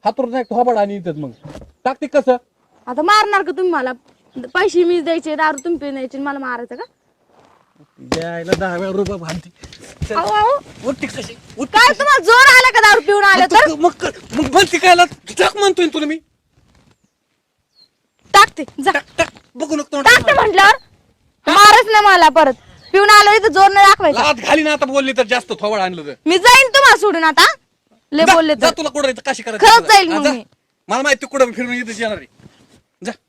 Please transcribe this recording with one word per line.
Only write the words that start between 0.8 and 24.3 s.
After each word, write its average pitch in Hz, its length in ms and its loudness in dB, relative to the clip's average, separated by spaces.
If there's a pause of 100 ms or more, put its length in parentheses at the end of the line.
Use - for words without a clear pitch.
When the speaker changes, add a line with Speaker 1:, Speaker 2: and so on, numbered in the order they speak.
Speaker 1:
इथंच 170 220 -10
मग. 143 140 -12 (520)
टाकते 269 240 -8
कसं? 254 300 -2 (500)
Speaker 2:
आता 247 140 -8
मारणार 415 420 0
का 339 80 -8
तुम्ही 359 200 -4
मला? 262 200 -6 (640)
पैसे 359 300 -2
मीच 339 200 -2
द्यायचे, 320 320 -6
दारू 311 220 -4
तुम्ही 339 220 -8
पिण्याचे 269 380 -12
आणि 277 80 -10
मला 285 140 -10
मारायचं 247 360 -12
का? 339 80 -16 (1300)
Speaker 1:
यायला 170 420 -10
दहा 180 180 -6
वेळा 190 140 -8
रुबाब 190 320 -8
घालते. 165 260 -14 (600)
चल. - 60 -8
Speaker 2:
अहो, 392 180 -4
अहो. 427 560 -4
Speaker 1:
उठ 277 120 -6
ती 285 60 -10
कशी? - 280 -14 (220)
उठ 254 100 -8
Speaker 2:
काय 466 200 2
Speaker 1:
कशी? 587 120 0
Speaker 2:
तुम्हाला 554 260 0
जोर 494 240 6
आला 508 220 4
का 453 80 0
दारू 427 220 4
पिऊन 403 220 0
आले 381 200 4
Speaker 1:
मग 359 80 -2
Speaker 2:
तर? 466 180 4
Speaker 1:
तू, 320 60 -6
मग 311 160 0
क-, - 440 -12
मग 285 160 -4
बोलते 349 260 0
काय? 359 180 4 (440)
टाक - 180 -2
म्हणतोय 381 280 0
ना 311 80 -6
तुला 302 120 -6
मी. 311 120 -8 (2250)
Speaker 2:
टाकते, 403 300 2 (200)
जा. 277 80 0
Speaker 1:
टाक, 285 140 -4 (120)
टाक. 220 100 -2 (280)
बघू 294 200 -6
नको 294 160 -10
तोंड. 277 140 -4
Speaker 2:
टाकते 539 280 2
म्हटल्यावर. 415 440 2 (720)
मारच 415 440 6
ना 427 100 4
मला 359 280 4
परत. 285 240 2 (380)
पिऊन 403 180 2
आलो 415 260 6
इथं 427 180 0
जोर 392 180 4
नाही 392 140 4
दाखवायचा. 339 380 2
Speaker 1:
लाथ 269 220 -4